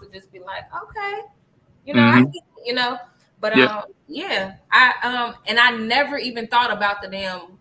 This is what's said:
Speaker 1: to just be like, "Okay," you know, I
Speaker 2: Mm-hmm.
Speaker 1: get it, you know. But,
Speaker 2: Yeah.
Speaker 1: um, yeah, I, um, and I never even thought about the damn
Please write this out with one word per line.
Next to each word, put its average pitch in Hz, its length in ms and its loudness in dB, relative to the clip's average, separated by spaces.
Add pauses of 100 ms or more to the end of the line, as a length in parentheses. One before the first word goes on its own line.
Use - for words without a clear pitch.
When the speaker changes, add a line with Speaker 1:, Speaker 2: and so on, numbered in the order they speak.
Speaker 1:
to 196 100 -20
just 190 220 -20
be 185 60 -20
like, 185 240 -12 (200)
"Okay," 403 380 -10 (640)
you 285 80 -8
know, 120 80 4
I - 200 6
Speaker 2:
Mm-hmm. 143 100 2
Speaker 1:
get - 120 -16 (140)
it, - 100 -16
you 247 60 -2
know. 247 240 -2 (420)
But, 214 160 0
Speaker 2:
Yeah. 127 120 6
Speaker 1:
um, 208 160 -6 (240)
yeah, 220 480 -6 (160)
I, 247 220 6 (100)
um, 240 320 -4 (100)
and 220 140 -2
I 247 120 6
never 247 460 0
even 226 300 -8
thought 240 260 2
about 208 280 -2
the 196 60 -12
damn 185 540 -10